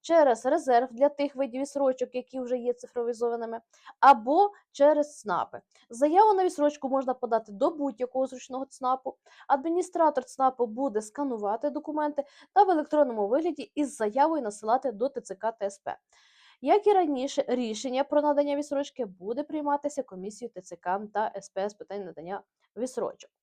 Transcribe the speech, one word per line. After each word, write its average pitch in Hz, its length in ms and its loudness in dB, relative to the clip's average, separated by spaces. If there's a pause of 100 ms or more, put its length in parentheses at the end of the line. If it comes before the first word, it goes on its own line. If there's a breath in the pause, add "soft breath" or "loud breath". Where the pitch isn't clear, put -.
через 285 440 4
резерв 262 460 2
для 262 180 2
тих 285 260 -4
видів 254 260 -4
відстрочок, 262 540 -2
які 254 240 -8
вже 247 180 -4
є 240 160 -4
цифровізованими, 233 880 -6 (380 loud breath)
або 277 520 6 (200 loud breath)
через 294 480 4
цнапи. 160 420 -4 (280 soft breath)
Заяву 320 440 4
на 381 120 2
відстрочку 294 440 0
можна 262 240 -2
подати 220 380 -4
до 208 180 0
будь-якого 262 580 -4
зручного 262 380 -12
цнапу. 262 500 -4 (320 loud breath)
Адміністратор 320 760 0
цнапу 262 420 0
буде 214 360 -4
сканувати 226 680 -4
документи 294 540 -4 (300 soft breath)
та 403 100 8
в 381 60 6
електронному 285 580 2
вигляді 302 480 -2
із 285 200 -4
заявою 269 460 2
насилати 233 500 -2
до 226 180 -4
Т 233 120 -8
Ц - 140 -14
К 220 160 -4
Т 208 140 -8
С 202 120 -8
П. - 200 -10 (640 soft breath)
Як 392 260 4
і 415 60 6
раніше, 285 540 0
рішення 247 560 -2
про 294 180 2
надання 285 340 0
відстрочки 285 500 -4
буде 196 380 -8
прийматися 285 600 -4
комісією 202 500 -12
Т 185 80 -14
Ц 180 140 -18
К 185 260 -4 (120)
та 214 220 -2
С 196 140 -14
П 196 200 -6
з 208 40 -10
питань 202 320 -12
надання 175 360 -12 (360)
відстрочок. - 540 -6 (120)